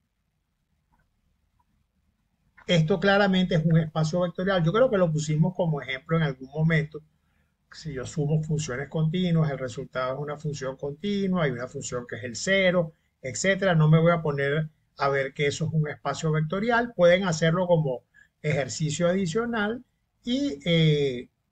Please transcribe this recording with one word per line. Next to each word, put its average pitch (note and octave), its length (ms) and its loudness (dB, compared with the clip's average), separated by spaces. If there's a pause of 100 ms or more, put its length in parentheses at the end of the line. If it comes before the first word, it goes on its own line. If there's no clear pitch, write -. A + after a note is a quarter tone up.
(2750)
Esto F3 320 2
claramente F#3+ 560 2
es D#3+ 100 2
un D#3+ 140 4
espacio D#3+ 440 0
vectorial. F3+ 420 0
Yo E3+ 80 2
creo A#3+ 180 4
que G#3 80 2
lo F3 140 2
pusimos D#3 420 0
como D#3+ 260 -2
ejemplo C3+ 360 -4
en D#3+ 80 2
algún C3 260 -6
momento. D#3 500 0 (720)
Si - 220 -14
yo B2 120 -8
sumo D#3 380 -2
funciones C3+ 460 -6
continuas, D#3+ 640 0
el C3 80 -6
resultado B2+ 540 -6
es C3+ 60 -8
una D3 160 -8
función C3 400 -8
continua, F#3 680 -4
hay C3+ 80 0
una B2 160 -8
función B2 400 -10
que A#2 80 -10
es A2 80 -10
el A#2 100 -10
cero, F3+ 580 0 (300)
etcétera. F#3 540 0
No D#3 120 6
me D#3+ 120 6
voy E3 100 6
a E3+ 100 2
poner D3 480 -2 (320)
a C#3+ 80 0
ver C#3 240 -2
que D3 140 -2
eso C#3+ 200 -2
es D#3 60 -4
un D3+ 160 2
espacio C#3+ 440 -4
vectorial. G#3+ 600 0
Pueden F3 300 4
hacerlo F3 460 0
como D3 340 0 (400)
ejercicio D3 640 -2
adicional. G#3+ 760 -2 (400)
Y, C4+ 400 -2
eh, D3 640 2 (240)